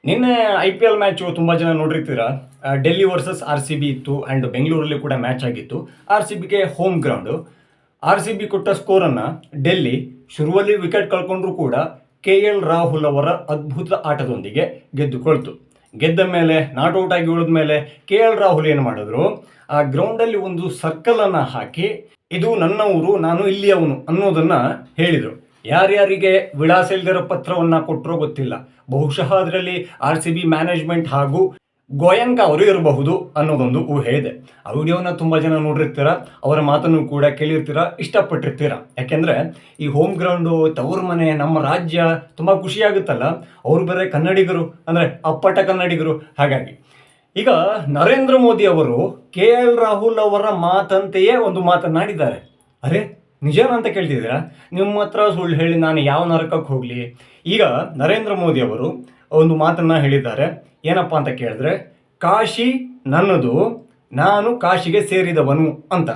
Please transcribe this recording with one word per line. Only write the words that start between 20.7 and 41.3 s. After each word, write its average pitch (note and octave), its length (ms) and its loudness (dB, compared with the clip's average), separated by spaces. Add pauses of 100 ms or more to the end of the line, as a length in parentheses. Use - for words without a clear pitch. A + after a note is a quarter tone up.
ಹಾಕಿ, C3 800 -6 (140)
"ಇದು G3+ 240 -2
ನನ್ನ G3 260 0
ಊರು, F#3+ 360 2
ನಾನು E3+ 300 0
ಇಲ್ಲಿ G3 240 2
ಅವನು" D3+ 360 0
ಅನ್ನೋದನ್ನ E3+ 440 0 (460)
ಹೇಳಿದ್ರು. D#3 540 -2 (140)
ಯಾರ್ಯಾರಿಗೆ F#3+ 880 2
ವಿಳಾಸ F3 360 4
ಇಲ್ದಿರೋ F#3 300 0
ಪತ್ರವನ್ನ E3+ 580 0
ಕೊಟ್ರೋ D#3 380 -6
ಗೊತ್ತಿಲ್ಲ. C3+ 520 -6 (220)
ಬಹುಶಃ C#3 420 -2
ಅದರಲ್ಲಿ F3+ 540 -2 (140)
ಆರ್ D#3 200 0
ಸಿ E3+ 100 -4
ಬಿ E3 160 -4
ಮ್ಯಾನೇಜ್ಮೆಂಟ್ E3 600 -2
ಹಾಗೂ C#3 480 0 (360)
ಗೋಯಂಕ G#3+ 480 2
ಅವರು F3 260 4
ಇರಬಹುದು E3 720 2
ಅನ್ನೋದೊಂದು C#3+ 440 0
ಊಹೆ C3+ 380 -2
ಇದೆ. - 480 -8
ಆ - 60 -10
ವಿಡಿಯೋನ E3+ 380 -2
ತುಂಬ D#3+ 280 0
ಜನ D#3+ 180 0
ನೋಡಿರ್ತೀರ, D3+ 520 0 (360)
ಅವರ D3 180 2
ಮಾತನ್ನು D3 460 2
ಕೂಡ C#3+ 180 0
ಕೇಳಿರ್ತೀರ, D3+ 520 -2 (220)
ಇಷ್ಟಪಟ್ಟಿರ್ತೀರ. - 720 -2 (260)
ಯಾಕೆಂದ್ರೆ D#3+ 600 -2 (220)
ಈ D3 80 -4
ಹೋಮ್ E3 280 0
ಗ್ರೌಂಡು, E3 580 0
ತವರು D#3+ 280 -4
ಮನೆ, E3+ 320 0